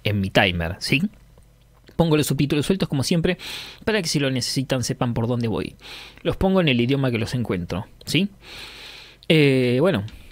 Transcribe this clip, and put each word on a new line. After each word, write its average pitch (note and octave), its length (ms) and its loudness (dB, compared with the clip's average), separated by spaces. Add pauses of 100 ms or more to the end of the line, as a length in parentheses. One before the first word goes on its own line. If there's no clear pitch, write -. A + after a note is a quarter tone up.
en G#2 160 0
mi F#2+ 80 -2
timer, F2 520 2
¿sí? C#3 200 0 (960)
Pongo D#3+ 220 4
los D3 80 0
subtítulos C#3+ 400 0
sueltos, F#3+ 240 0
como C3+ 140 -2
siempre, F3 340 0 (480)
para A3 160 0
que D#3+ 60 -6
si D#3 100 -2
lo C#3 120 0
necesitan C3 540 -2
sepan B2 300 -2
por A#2 140 0
dónde A#2+ 200 0
voy. - 280 -4 (460)
Los - 140 -2
pongo F#3+ 240 2
en D#3+ 80 4
el B2 100 4
idioma C3 320 2
que A#2 60 0
los A2+ 160 -4
encuentro, F#2+ 540 -4 (180)
¿sí? F#3+ 240 0 (1040)
Eh, C3 500 6
bueno. D#3 240 2 (280)